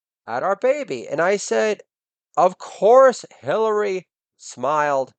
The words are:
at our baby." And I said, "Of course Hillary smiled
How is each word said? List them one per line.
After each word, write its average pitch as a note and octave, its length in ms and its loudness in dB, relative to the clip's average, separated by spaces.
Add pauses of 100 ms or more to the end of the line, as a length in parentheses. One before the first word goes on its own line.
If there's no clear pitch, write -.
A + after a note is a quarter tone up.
(280)
at A#2+ 160 -6
our F#3+ 120 -2
baby." B3 520 -4
And C#3+ 120 -6
I F#3+ 180 0
said, A3 440 -4 (560)
"Of F#3 220 2
course B3 680 4 (140)
Hillary G3+ 680 -4 (300)
smiled C#3+ 800 -4